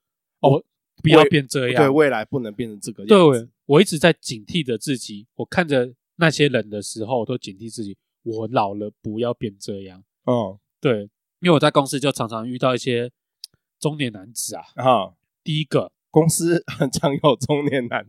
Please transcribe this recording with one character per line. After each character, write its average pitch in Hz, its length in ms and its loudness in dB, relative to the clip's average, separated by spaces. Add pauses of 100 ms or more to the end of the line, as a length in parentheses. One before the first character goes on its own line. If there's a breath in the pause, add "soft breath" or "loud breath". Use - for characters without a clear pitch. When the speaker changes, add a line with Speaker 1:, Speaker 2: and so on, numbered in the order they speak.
(420)
Speaker 1:
哦， 139 100 6
Speaker 2:
我 147 120 2 (380)
不 156 80 2
要 156 140 10
变 143 240 2
这 131 220 -2
样。 123 120 2
Speaker 1:
对， 139 80 4
未 147 200 4
来 110 140 -4
不 135 160 -6
能 107 140 -8
变 117 160 -8
成 104 100 -18
这 117 120 -12
个 98 120 -16
样 170 300 6
子。 117 60 0
Speaker 2:
对， 120 100 -14 (160)
我 147 160 4
一 - 20 6
直 165 140 -2
在 160 160 4
警 107 320 -10
惕 160 180 -4
着 120 140 -4
自 139 180 -4
己， 107 300 -12 (100)
我 117 100 -8
看 175 220 -2
着 131 240 0 (260)
那 165 120 4
些 147 180 2
人 113 220 -2
的 104 140 -8
时 110 200 -10
候， 117 180 -2
我 104 40 -4
都 127 100 -6
警 101 220 -12
惕 110 140 -16
自 117 120 -10
己， 98 140 -12 (240)
我 110 300 -8
老 104 240 -2
了 104 160 -10 (100)
不 110 180 -10
要 120 140 -4
变 104 260 -10
这 98 240 -12
样。 95 200 -20 (220)
Speaker 1:
嗯。 107 340 -2 (200)
Speaker 2:
对， 107 300 -4 (300)
因 175 100 0
为 - 20 8
我 143 80 6
在 147 120 2
公 139 160 2
司 139 120 -4
就 135 120 0
常 117 180 -4
常 113 180 -8
遇 127 120 -8
到 127 160 0
一 - 20 -4
些 120 320 -4 (680)
中 151 180 -4
年 131 140 -4
男 104 200 -20
子 - 240 -10
啊。 82 80 -14 (120)
Speaker 1:
啊。 113 380 2 (300)
Speaker 2:
第 156 160 -2
一 156 40 -2
个。 127 280 -2 (200)
Speaker 1:
公 160 180 4
司 170 380 0
很 - 240 -4
常 147 200 -2
有 139 240 2
中 147 300 -4
年 127 220 -4
男 110 220 -6